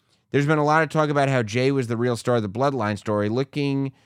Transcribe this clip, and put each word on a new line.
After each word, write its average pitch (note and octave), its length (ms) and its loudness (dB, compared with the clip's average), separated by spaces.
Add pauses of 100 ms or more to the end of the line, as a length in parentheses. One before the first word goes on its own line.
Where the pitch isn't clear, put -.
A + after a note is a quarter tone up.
(320)
There's C#3+ 140 2
been D#3 120 2
a D3 60 0
lot D#3 180 4
of D3+ 60 -2
talk D#3 200 0
about C#3 200 2
how C3 160 2
Jay B2 260 0
was C3+ 160 0
the A#2 100 -4
real A#2+ 200 0
star B2 200 0
of A2+ 60 2
the G#2 60 -2
Bloodline A#2+ 500 -2
story. G#2 300 -2
Looking C#3 640 -2 (140)